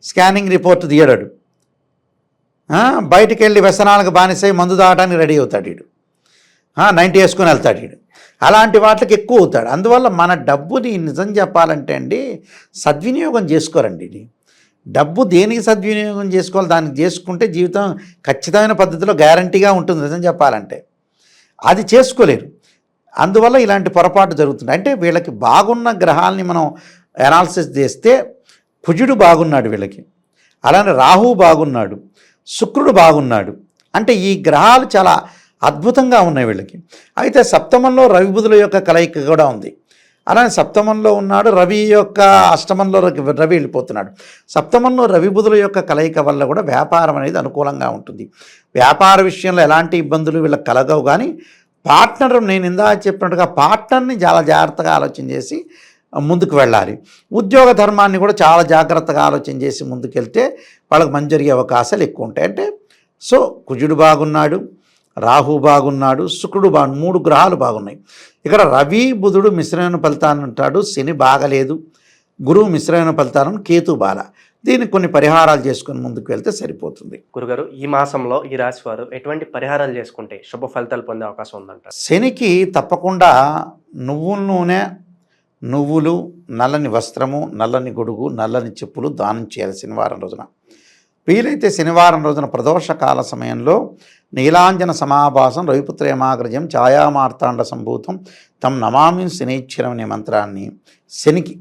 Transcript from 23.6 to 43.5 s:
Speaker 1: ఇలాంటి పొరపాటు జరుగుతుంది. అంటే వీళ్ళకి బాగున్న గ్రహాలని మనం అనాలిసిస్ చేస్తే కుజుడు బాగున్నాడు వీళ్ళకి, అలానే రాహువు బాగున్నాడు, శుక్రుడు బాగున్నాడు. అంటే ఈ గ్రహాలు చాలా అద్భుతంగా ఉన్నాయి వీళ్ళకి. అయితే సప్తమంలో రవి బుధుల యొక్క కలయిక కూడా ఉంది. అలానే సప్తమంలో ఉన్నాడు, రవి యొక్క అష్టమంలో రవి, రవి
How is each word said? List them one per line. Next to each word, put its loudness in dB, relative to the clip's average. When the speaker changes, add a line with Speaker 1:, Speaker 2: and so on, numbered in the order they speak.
Speaker 1:
ఇలాంటి -2
పొరపాటు 2
జరుగుతుంది. -2
అంటే -2
వీళ్ళకి -2
బాగున్న 2
గ్రహాలని 0
మనం 0
అనాలిసిస్ 2
చేస్తే 0
కుజుడు 0
బాగున్నాడు 4
వీళ్ళకి, -10
అలానే 4
రాహువు 6
బాగున్నాడు, 2
శుక్రుడు 0
బాగున్నాడు. 4
అంటే 0
ఈ 0
గ్రహాలు 4
చాలా 4
అద్భుతంగా 0
ఉన్నాయి -2
వీళ్ళకి. -8
అయితే 2
సప్తమంలో 2
రవి 4
బుధుల 2
యొక్క 0
కలయిక 0
కూడా 4
ఉంది. -14
అలానే 2
సప్తమంలో 0
ఉన్నాడు, 0
రవి 2
యొక్క 2
అష్టమంలో -2
రవి, -2
రవి 2